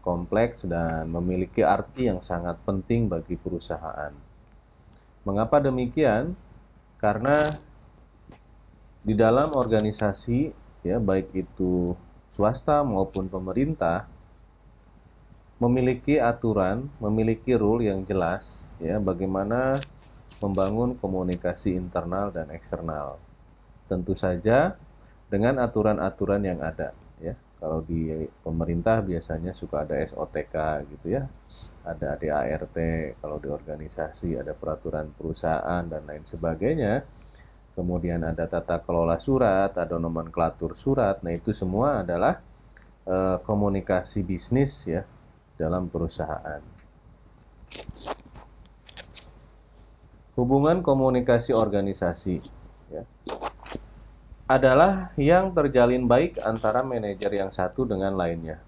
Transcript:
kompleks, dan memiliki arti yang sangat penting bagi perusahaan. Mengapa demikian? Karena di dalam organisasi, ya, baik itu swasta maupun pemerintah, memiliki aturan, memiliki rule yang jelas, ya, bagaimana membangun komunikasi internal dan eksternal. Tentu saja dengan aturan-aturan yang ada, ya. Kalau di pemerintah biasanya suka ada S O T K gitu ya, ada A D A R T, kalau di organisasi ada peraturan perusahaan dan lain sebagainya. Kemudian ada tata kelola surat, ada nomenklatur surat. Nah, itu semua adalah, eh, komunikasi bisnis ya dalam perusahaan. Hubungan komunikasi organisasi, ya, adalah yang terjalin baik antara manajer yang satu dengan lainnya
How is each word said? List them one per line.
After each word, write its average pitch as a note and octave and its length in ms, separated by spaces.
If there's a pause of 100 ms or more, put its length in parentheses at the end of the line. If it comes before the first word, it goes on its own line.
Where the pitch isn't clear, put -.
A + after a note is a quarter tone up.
kompleks, F#2 640
dan E2 400
memiliki F2+ 560
arti G2+ 480
yang F2+ 80
sangat F2 480
penting G#2+ 400
bagi E2+ 320
perusahaan. D#2+ 720 (1120)
Mengapa G#2 320
demikian? C3 800 (640)
Karena C3+ 480 (1500)
di G#2+ 160
dalam B2 400
organisasi, A2+ 960 (300)
ya, F#2 160
baik F#2+ 340
itu F2+ 640 (340)
swasta C3 540
maupun F#2+ 480
pemerintah, F#2 800 (1500)
memiliki B2+ 560
aturan, A#2 800
memiliki A2 560
rule A2 340
yang F#2+ 160
jelas, F#2 640 (160)
ya, F2 160
bagaimana G2+ 800 (640)
membangun G#2 560
komunikasi F2+ 800
internal F2+ 560
dan D#2 180
eksternal. D#2 680 (640)
Tentu F#2 260
saja G#2 640 (540)
dengan A#2+ 320
aturan-aturan G2+ 840
yang F2+ 160
ada, D#2+ 320 (300)
ya. E2 160 (240)
Kalau D#2+ 180
di D#2+ 480 (160)
pemerintah E2+ 560
biasanya E2+ 560
suka D#2 320
ada D2+ 80
S D2+ 160
O D#2 160
T D2+ 160
K D#2 400
gitu D2+ 320
ya, C3+ 80 (640)
ada D#2 260
A C#2+ 60
D D#2 100
A D2 160
R D2+ 240
T, - 100 (460)
kalau D2+ 160
di C#2+ 80
organisasi D2+ 880
ada C#2+ 160
peraturan D#2 640
perusahaan E2 680
dan D#2 180
lain D2+ 240
sebagainya. G2+ 880 (600)
Kemudian F2 480
ada E2 240
tata E2+ 320
kelola E2+ 320
surat, G2+ 640
ada E2+ 240
nomenklatur E2 720
surat. B2+ 480
Nah, E2+ 80
itu E2+ 240
semua G#2 480
adalah, F2+ 400 (640)
eh, F#2 320
komunikasi G2 880
bisnis B2 560
ya F2 240 (480)
dalam F2 320
perusahaan. D#2 720 (3750)
Hubungan C#3 480
komunikasi B2+ 720
organisasi, G2 880 (480)
ya, D#2 160 (1400)
adalah D3+ 640
yang F3+ 400
terjalin B2+ 560
baik D3+ 320
antara A2 400
manajer G#2 480
yang G2 240
satu F#2+ 320
dengan G2 320
lainnya E2 500